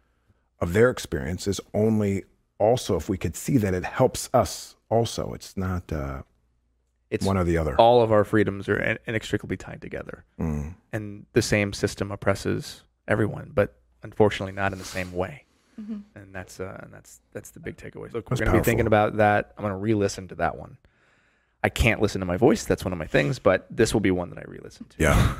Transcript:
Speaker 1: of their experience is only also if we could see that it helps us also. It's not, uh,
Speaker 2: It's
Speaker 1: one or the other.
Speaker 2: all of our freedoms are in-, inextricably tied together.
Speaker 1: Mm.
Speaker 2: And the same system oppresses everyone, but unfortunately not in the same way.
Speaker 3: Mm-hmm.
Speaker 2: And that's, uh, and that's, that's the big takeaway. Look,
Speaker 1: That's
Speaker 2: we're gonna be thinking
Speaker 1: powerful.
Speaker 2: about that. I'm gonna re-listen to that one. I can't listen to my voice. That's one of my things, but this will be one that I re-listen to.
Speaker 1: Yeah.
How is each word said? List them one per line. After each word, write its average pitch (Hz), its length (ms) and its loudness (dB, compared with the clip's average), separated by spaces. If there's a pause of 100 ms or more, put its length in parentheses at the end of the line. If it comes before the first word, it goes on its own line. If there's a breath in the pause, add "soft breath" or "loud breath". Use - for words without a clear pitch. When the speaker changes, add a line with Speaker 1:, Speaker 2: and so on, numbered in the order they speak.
(600)
Speaker 1:
of 85 120 -2
their 117 180 4
experience 80 560 -6
is 95 140 -2 (120)
only 104 520 0 (340)
also 107 380 2
if 80 120 -4
we 98 80 -2
could 90 200 -6
see 147 220 0
that 98 140 0
it 90 120 -2
helps - 500 -2
us - 400 0 (160)
also. 113 420 -2
It's - 240 -16
not, 92 360 -4
uh, 69 300 -6 (880)
Speaker 2:
It's 104 140 -2
Speaker 1:
one 98 140 2
or 90 60 2
the 85 120 2
other. 78 200 0
Speaker 2:
all 120 260 6
of 110 100 2
our 104 120 4
freedoms 98 440 0
are 101 100 0
in-, 113 280 -2
inextricably 107 500 -4
tied - 240 -14
together. - 440 -14 (140)
Speaker 1:
Mm. 78 360 -6 (180)
Speaker 2:
And 104 400 -10
the 110 100 4
same 101 300 0
system 101 400 -4
oppresses 98 680 -4 (260)
everyone, - 460 -2
but - 220 0 (260)
unfortunately 101 500 0
not 98 200 -2
in 95 60 -8
the 92 60 -12
same 92 280 -8
way. 95 320 -6 (360)
Speaker 3:
Mm-hmm. 208 180 -12 (160)
Speaker 2:
And 98 200 -18
that's, 92 260 -12
uh, 98 220 -10
and 104 100 -20
that's, - 280 -20 (120)
that's - 180 -14
the - 100 -20
big - 180 -12
takeaway. - 340 -14
Look, 113 160 -8
Speaker 1:
That's 123 120 -2
Speaker 2:
we're - 60 0
gonna 117 120 6
be 104 60 2
thinking 117 220 2
Speaker 1:
powerful. 107 280 6
Speaker 2:
about - 20 -8
that. 104 400 4
I'm - 80 -12
gonna 98 140 -4
re-listen 101 500 0
to - 80 -18
that 82 220 -2
one. - 180 -18 (840)
I 104 60 4
can't - 320 2
listen 98 200 2
to 95 60 -4
my 90 120 0
voice. 147 260 6
That's - 200 0
one 92 80 -4
of 87 60 -4
my 78 80 -6
things, 143 320 2
but - 320 2
this 113 220 2
will 113 80 4
be 98 100 4
one 87 200 0
that - 80 -14
I - 100 -12
re-listen - 420 -16
to. - 80 -20
Speaker 1:
Yeah. - 420 6